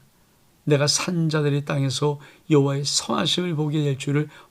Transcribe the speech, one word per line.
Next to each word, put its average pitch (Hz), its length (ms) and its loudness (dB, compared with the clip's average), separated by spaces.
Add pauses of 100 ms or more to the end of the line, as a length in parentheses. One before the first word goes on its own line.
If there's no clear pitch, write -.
(640)
내가 147 240 2
산 165 420 0
자들의 147 360 0
땅에서 143 540 -2 (300)
여호와의 139 360 4
선하심을 180 720 -2
보게 151 280 -2
될 139 140 0
줄을 147 320 -2 (220)